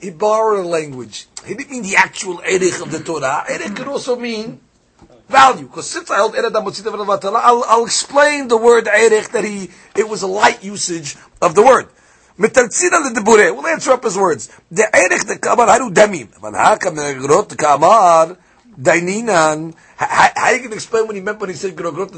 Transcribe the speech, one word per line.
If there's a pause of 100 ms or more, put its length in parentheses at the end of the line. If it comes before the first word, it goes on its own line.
he
borrowed
a
language. (180)
He
didn't
mean
the
actual
ערך
of
the
Torah.
ערך
could
also
mean (720)
value.
'Cause
since
I
hold
ערך
אדם
מוציא
דבריו
לבטלה,
I'll,
I'll
explain
the
word
ערך
that
he, (260)
it
was
a
light
usage (240)
of
the
word. (520)
מתרצינא
לדבורי.
We'll
answer
up
his
words. (220)
דערך
דקאמר
הנו
דמים. (140)
אבל
הכא
מאגרות
דקאמר (440)
דיינינן. (300)
H-,
h-,
how
you
gonna
explain
what
he
meant
when
he
said
גרוגרות